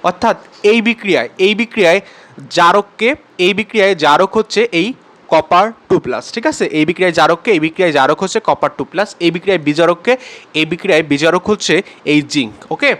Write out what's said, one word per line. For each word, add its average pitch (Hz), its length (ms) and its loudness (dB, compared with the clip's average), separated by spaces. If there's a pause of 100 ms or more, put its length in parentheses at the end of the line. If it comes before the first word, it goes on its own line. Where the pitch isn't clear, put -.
অর্থাৎ - 280 -2 (340)
এই 233 160 2
বিক্রিয়ায়, 170 420 -2 (160)
এই 208 160 2
বিক্রিয়ায় 196 380 2 (560)
জারককে, 202 540 2 (360)
এই 202 140 2
বিক্রিয়ায় 202 440 0
জারক 151 360 4
হচ্ছে 208 220 -2 (180)
এই 185 80 -2 (420)
কপার 175 360 2 (240)
টু 190 60 2 (100)
প্লাস, 120 180 -6 (120)
ঠিক 226 160 -8
আছে? - 120 -6 (140)
এই 151 120 2
বিক্রিয়ায় 175 300 -2
জারককে, 165 360 0
এই 151 100 0
বিক্রিয়ায় 165 320 0
জারক 139 260 2
হচ্ছে - 160 -4 (100)
কপার 143 280 -2
টু 139 140 -8
প্লাস, 196 180 -4 (160)
এই 165 100 2
বিক্রিয়ায় 180 320 -2
বিজারককে, 170 460 0 (460)
এই 156 120 2
বিক্রিয়ায় 156 400 0
বিজারক 160 400 0
হচ্ছে 190 240 0 (380)
এই 151 60 4 (140)
জিঙ্ক, 113 220 -4 (180)
ওকে? 269 260 -2